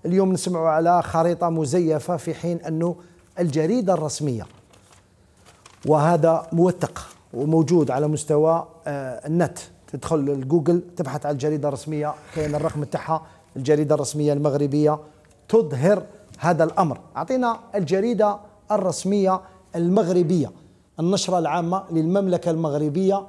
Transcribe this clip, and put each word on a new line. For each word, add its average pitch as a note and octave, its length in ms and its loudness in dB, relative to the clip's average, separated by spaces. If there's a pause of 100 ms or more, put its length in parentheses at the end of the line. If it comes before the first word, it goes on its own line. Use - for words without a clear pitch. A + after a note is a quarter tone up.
اليوم F#3+ 260 2
نسمعوا F3 360 -2
على E3 340 4
خريطة E3+ 460 0
مزيفة، D#3+ 680 0
في D#3+ 180 -6
حين E3+ 240 -4
أنه E3 380 -4 (420)
الجريدة F3+ 560 0
الرسمية، C#3+ 520 -4 (1400)
وهذا D#3+ 640 4
موثق F3 540 0 (280)
وموجود D3+ 560 2
على C#3+ 180 0
مستوى، D#3 600 0 (180)
آه، C3+ 400 -8
النت، D#3+ 320 0 (340)
تدخل D#3 260 -2
لجوجل C#3+ 640 0 (140)
تبحث C#3 300 -6
على D3 60 -2
الجريدة D3 360 -2
الرسمية، D3 460 -6 (200)
كاين D3+ 200 -4
الرقم D3+ 300 -4
تاعها، - 380 -4 (340)
الجريدة D3+ 380 2
الرسمية D3 380 0
المغربية D3 680 0 (500)
تظهر F3+ 540 2 (360)
هذا E3 260 2
الأمر. D#3 360 0 (160)
أعطينا A#3 420 -2 (160)
الجريدة G3+ 640 0 (320)
الرسمية F#3+ 680 0 (360)
المغربية، F3 720 2 (500)
النشرة F3+ 380 0
العامة E3+ 520 -2
للمملكة F3 600 0
المغربية D#3+ 800 0